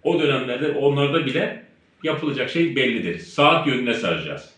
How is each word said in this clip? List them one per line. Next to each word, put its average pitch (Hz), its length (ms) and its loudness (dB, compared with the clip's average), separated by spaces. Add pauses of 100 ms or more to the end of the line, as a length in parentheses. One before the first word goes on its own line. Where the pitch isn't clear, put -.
O 165 160 2
dönemlerde 135 520 0
onlarda 139 540 2
bile 180 380 -4 (400)
yapılacak 156 460 -2
şey 165 260 0
bellidir. 113 440 0
Saat 151 480 2
yönüne 120 260 0
saracağız. 80 640 -4